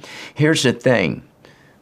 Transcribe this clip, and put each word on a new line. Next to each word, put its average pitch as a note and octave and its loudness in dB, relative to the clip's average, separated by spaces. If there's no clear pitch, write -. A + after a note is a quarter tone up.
here's D3+ 2
the B2+ 2
thing. G2+ 0